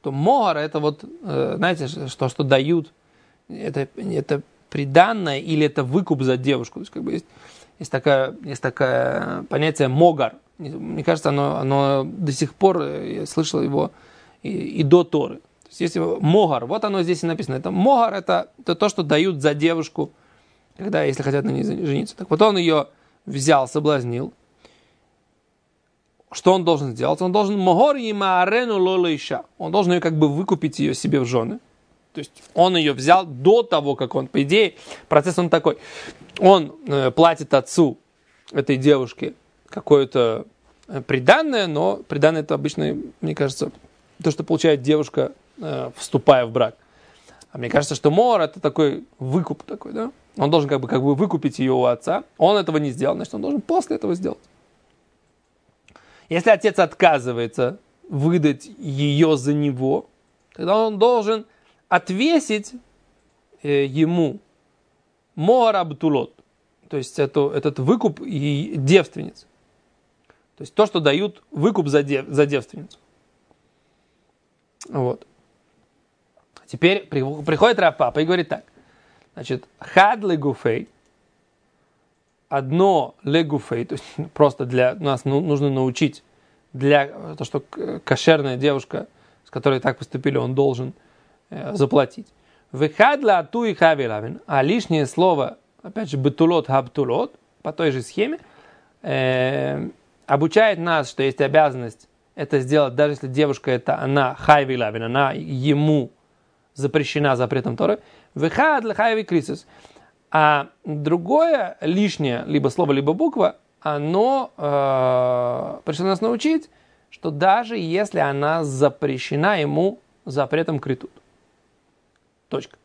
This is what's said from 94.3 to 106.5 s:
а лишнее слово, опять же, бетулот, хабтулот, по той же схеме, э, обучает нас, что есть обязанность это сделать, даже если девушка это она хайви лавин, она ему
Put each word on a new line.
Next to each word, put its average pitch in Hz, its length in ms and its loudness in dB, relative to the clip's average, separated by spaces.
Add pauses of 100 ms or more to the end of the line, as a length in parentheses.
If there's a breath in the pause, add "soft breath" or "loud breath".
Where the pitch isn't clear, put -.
а 139 160 0
лишнее 143 440 0
слово, 156 520 0 (240)
опять 202 280 -10
же, 139 80 -4
бетулот, 160 500 2
хабтулот, 135 640 -2 (280)
по 156 100 -10
той 156 200 -2
же 131 100 -4
схеме, 254 380 -4 (600 soft breath)
э, 135 840 -2 (400)
обучает 165 520 2
нас, 165 300 -2
что - 140 -4
есть 135 180 -2
обязанность 127 640 2 (280)
это 151 240 -2
сделать, 135 360 0
даже 147 180 2
если 135 140 -10
девушка 139 440 -2
это 123 280 -2
она 135 360 0
хайви 139 420 4
лавин, 113 260 -4
она 135 300 0
ему 147 800 0 (600)